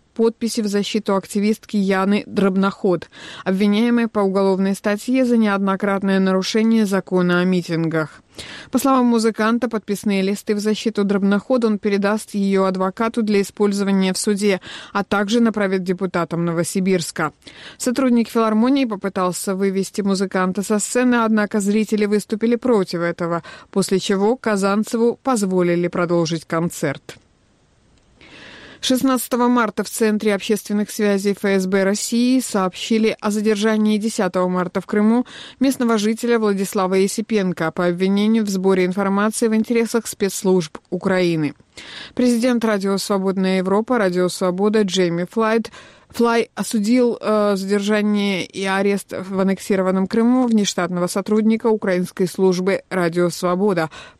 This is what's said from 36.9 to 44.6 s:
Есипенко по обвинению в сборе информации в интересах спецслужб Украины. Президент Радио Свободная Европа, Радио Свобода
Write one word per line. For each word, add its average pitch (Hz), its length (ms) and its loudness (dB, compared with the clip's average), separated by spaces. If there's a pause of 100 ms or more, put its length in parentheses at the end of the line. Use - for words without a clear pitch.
Есипенко 190 760 0
по 180 160 0
обвинению 202 560 2
в 202 60 -4
сборе 190 340 2
информации 202 640 0
в 220 80 0
интересах 226 500 0
спецслужб 185 720 -2 (100)
Украины. 175 640 0 (600)
Президент 240 520 2
Радио 196 320 0
Свободная 190 640 0
Европа, 208 380 0
Радио 180 300 2
Свобода 196 540 0